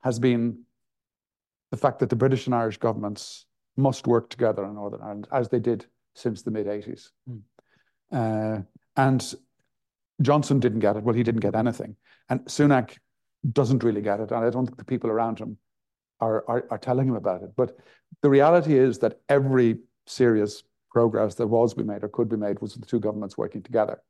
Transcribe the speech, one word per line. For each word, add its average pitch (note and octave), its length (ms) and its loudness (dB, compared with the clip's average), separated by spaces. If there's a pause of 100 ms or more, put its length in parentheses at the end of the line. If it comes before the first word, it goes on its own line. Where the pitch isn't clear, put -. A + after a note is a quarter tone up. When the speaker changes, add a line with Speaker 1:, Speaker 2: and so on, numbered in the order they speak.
Speaker 1:
has A#2+ 160 -2
been A#2+ 440 0 (1080)
the A#2+ 60 -10
fact - 220 0
that C3+ 100 2
the B2 80 0
British C3 300 2
and B2 80 0
Irish A2+ 240 -2
governments G#2+ 680 -6 (320)
must C3+ 300 0
work A#2 220 2
together G#2+ 360 -2
on G#2 100 -10
Northern G2+ 260 -10
Ireland, G#2 300 -12
as B2+ 160 -2
they B2 120 0
did A2+ 260 -2 (300)
since - 260 -6
the A2+ 100 -6
mid G#2+ 160 -4
eighties. G#2 440 -10 (180)
Speaker 2:
Mm. A2+ 120 -14 (720)
Speaker 1:
Uh, A2 500 -2 (340)
and C3 380 2 (880)
Johnson C#3+ 380 4
didn't A2+ 200 0
get G#2 160 2
it. G#2+ 80 -6
Well, A2+ 120 0
he A#2+ 80 0
didn't A2+ 180 0
get G2 140 -2
anything. A2+ 400 -4 (340)
And B2+ 120 -4
Sunak C#3+ 560 2 (540)
doesn't B2+ 320 2
really G#2 180 0
get G#2 180 -2
it. A2 120 -6
And A#2 140 -2
I B2 60 2
don't B2+ 140 -2
think - 120 -10
the - 80 -18
people B2 240 -4
around A2+ 300 -2
him G#2+ 180 -12 (600)
are, A2 280 -2
are, A#2 220 -2
are A2 80 -6
telling C3 320 0
him A#2+ 60 0
about F#2 260 -4
it. F#2 160 -16
But - 200 -2 (440)
the D3 80 4
reality D3 480 6
is B2+ 220 4
that A2+ 280 0
every C3 520 2 (260)
serious A2 580 2 (280)
progress A2 440 2
that A#2 120 -2
was A2+ 260 4
to - 40 -8
be A#2 60 -2
made G2+ 200 -6
or G#2+ 40 -6
could A2+ 220 -2
be A2 80 -2
made G#2 240 -4
was G#2+ 140 -10
the A#2+ 100 -16
two A#2+ 140 -2
governments G#2 380 -6
working G#2 260 -8
together. A2 460 -2